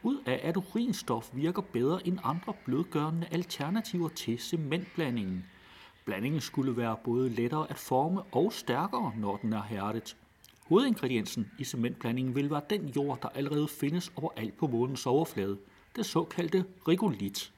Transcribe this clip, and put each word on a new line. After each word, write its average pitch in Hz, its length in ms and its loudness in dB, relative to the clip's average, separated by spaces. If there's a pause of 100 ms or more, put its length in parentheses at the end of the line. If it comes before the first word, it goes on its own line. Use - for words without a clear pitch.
ud 269 220 2
af, 127 180 2
at 170 140 0
urinstof 190 760 -2
virker 160 280 0
bedre 151 460 0
end 180 160 0
andre 160 300 -2 (120)
blødgørende 160 680 0
alternativer 175 760 -2
til 120 300 -2
cementblandingen. 135 1040 -2 (600)
Blandingen 123 360 0
skulle 131 360 0
være 117 260 0
både 127 260 2
lettere 120 400 0
at - 80 -8
forme 160 440 2
og 175 320 2
stærkere, 143 640 -2
når 101 200 -2
den 107 160 0
er 107 100 0
hærdet. 107 540 -4 (500)
Hovedingrediensen 135 920 4
i 131 40 -4
cementblandingen 123 720 -2
vil 143 140 2
være 147 200 0
den 208 180 0
jord, 139 340 0
der - 80 -4
allerede 147 380 0
findes 156 480 0
overalt 113 420 -4
på 160 100 2
månens 123 380 0
overflade, 123 520 2 (380)
det 226 100 -2
såkaldte 170 600 2 (220)
regolit. 151 720 0